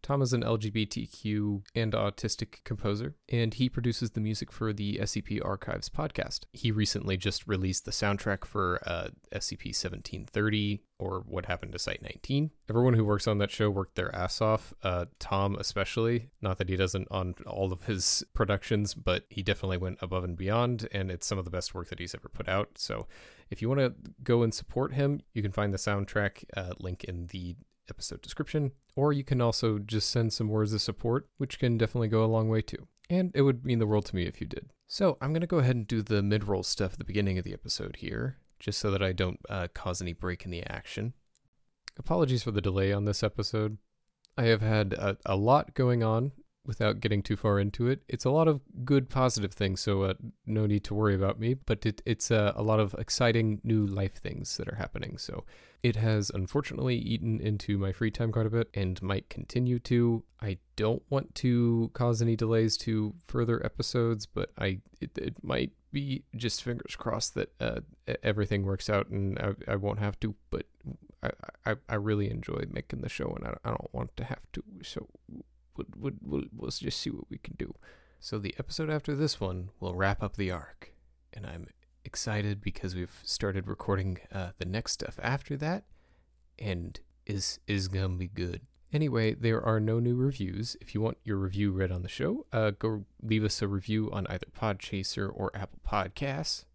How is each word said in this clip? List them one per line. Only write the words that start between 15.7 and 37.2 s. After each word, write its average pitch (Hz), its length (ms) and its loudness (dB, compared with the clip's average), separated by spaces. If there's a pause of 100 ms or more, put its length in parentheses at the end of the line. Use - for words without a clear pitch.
Not 92 180 0
that 90 100 -2
he 92 80 0
doesn't 95 340 0
on 92 240 -2 (100)
all 95 280 -2
of 85 100 -8
his - 400 0 (100)
productions, 104 600 2
but - 360 -2
he 98 140 -6
definitely 95 340 0
went 90 240 -4
above 92 220 -2
and 87 140 -4
beyond, 113 560 0
and 95 180 -2
it's 87 160 -6
some 101 100 -2
of 92 60 -2
the 87 80 -6
best - 240 -4
work 87 140 -8
that - 100 -10
he's 85 160 -8
ever - 140 -14
put - 180 -6
out. 95 300 0
So - 280 -6 (440)
if - 120 -8
you 113 60 0
wanna 131 240 2 (320)
go 120 200 6
and 113 100 2
support - 400 -4
him, 139 260 2 (140)
you 113 80 -2
can 101 100 0
find 101 220 0
the 95 40 0
soundtrack, 101 680 0 (100)
uh, 92 240 -6
link 90 240 -6
in 87 240 -6
the 87 300 -8 (320)
episode - 320 -10
description, 147 500 -2 (240)
or 147 160 4
you 143 120 0
can 131 180 2
also 113 380 4
just 104 320 -2
send 113 200 2
some 110 160 0
words 107 260 2
of 104 80 0
support, 120 460 0 (100)
which 131 200 -4
can 117 180 4
definitely 113 320 2
go 110 160 6
a 110 40 6
long 110 200 4
way 110 140 4
too. - 260 -8 (220)
And 180 240 2
it 143 80 6
would 131 240 6
mean 120 140 4
the 110 80 4
world 104 180 4
to - 100 -6
me 87 120 2
if - 120 -8
you - 60 -4
did. - 240 -8 (160)
So - 340 2
I'm 143 140 0
gonna 165 140 0
go 175 100 2
ahead 127 180 6
and 113 120 -2
do 110 160 0
the 104 180 4
mid-roll 101 400 2
stuff - 320 -2
at - 60 -12
the - 40 -8
beginning 95 360 2